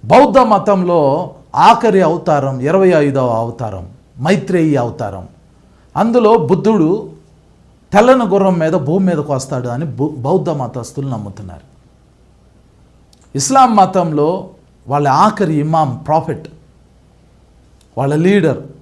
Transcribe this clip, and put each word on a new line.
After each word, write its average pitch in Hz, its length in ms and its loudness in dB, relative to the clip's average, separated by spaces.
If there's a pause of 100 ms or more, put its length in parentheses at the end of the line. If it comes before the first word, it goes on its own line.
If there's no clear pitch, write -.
బౌద్ధ 254 340 4
మతంలో 175 960 0 (200)
ఆఖరి 196 480 4
అవతారం, 147 580 0
ఇరవై 185 280 2
ఐదవ 143 400 2
అవతారం, 113 560 -6 (360)
మైత్రేయి 160 560 0
అవతారం, 104 520 -6 (680)
అందులో 226 420 2
బుద్ధుడు 185 720 0 (840)
తెల్లని 240 320 4
గుర్రం 190 340 2
మీద 160 140 0
భూమి 175 340 0
మీదకి 151 260 -2
వస్తాడు 127 360 -6
అని 127 160 -6
బు-, 143 300 -6 (120)
బౌద్ధ 175 240 0
మతస్థులు 135 580 -8
నమ్ముతున్నారు. 101 580 -12 (1700)
ఇస్లాం 240 420 2
మతంలో 180 720 0 (380)
వాళ్ళ 143 200 -2
ఆఖరి 175 460 2
ఇమాం, 151 420 0
ప్రాఫెట్, 156 520 -4 (1500)
వాళ్ళ 139 160 -2
లీడర్ 170 480 2 (200)